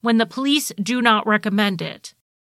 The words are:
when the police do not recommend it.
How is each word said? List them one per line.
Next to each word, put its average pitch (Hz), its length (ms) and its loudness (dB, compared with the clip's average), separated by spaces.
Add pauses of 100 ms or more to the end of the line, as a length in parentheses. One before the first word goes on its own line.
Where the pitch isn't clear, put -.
when 233 160 2
the 226 100 4
police 277 520 -2
do 233 220 -2
not 220 240 2
recommend 202 560 0
it. - 320 -12 (400)